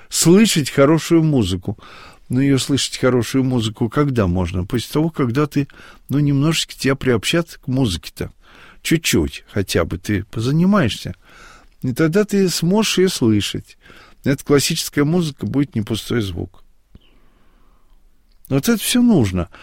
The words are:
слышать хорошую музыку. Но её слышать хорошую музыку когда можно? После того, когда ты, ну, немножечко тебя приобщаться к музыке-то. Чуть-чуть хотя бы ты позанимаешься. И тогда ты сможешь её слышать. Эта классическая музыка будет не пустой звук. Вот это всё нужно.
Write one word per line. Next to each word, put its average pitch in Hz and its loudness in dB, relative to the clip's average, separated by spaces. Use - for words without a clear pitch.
слышать 175 4
хорошую 160 4
музыку. 113 0
Но 123 0
её 139 4
слышать - -2
хорошую 127 0
музыку 117 -2
когда 135 0
можно? 90 -2
После 113 -6
того, 160 0
когда 139 0
ты, 143 -2
ну, 135 0
немножечко 143 0
тебя 135 0
приобщаться 135 -2
к - -18
музыке-то. 123 -4
Чуть-чуть 101 -2
хотя 95 -2
бы 85 -6
ты 104 -4
позанимаешься. 143 0
И 131 -4
тогда 165 0
ты 196 0
сможешь 190 0
её 185 4
слышать. 107 -2
Эта 139 -2
классическая 147 0
музыка 156 -2
будет 135 -4
не 110 -2
пустой 110 -4
звук. 92 -10
Вот 135 0
это 233 2
всё - 0
нужно. 107 4